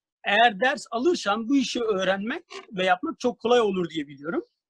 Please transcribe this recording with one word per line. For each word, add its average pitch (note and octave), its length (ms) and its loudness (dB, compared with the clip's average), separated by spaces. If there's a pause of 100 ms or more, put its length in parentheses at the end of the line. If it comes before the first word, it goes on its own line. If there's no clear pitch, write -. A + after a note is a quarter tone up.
(240)
eğer G#3 360 4
ders B3+ 300 0
alırsam A3+ 580 0
bu C#4 80 2
işi B3 240 0
öğrenmek G3+ 640 -2 (280)
ve F#3 120 -2
yapmak F#3 360 0
çok - 180 -2
kolay A#3+ 220 4
olur F#3 300 0
diye D3+ 180 -6
biliyorum. D3+ 360 -8 (260)